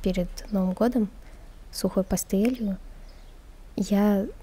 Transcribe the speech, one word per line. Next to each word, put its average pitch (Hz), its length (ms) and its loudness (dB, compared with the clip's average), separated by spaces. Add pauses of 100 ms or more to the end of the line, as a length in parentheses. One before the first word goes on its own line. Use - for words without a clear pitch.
перед 180 240 0 (240)
Новым 185 220 2
годом 226 360 2 (640)
сухой 190 320 0
пастелью. 202 720 0 (1000)
Я 202 480 4 (180)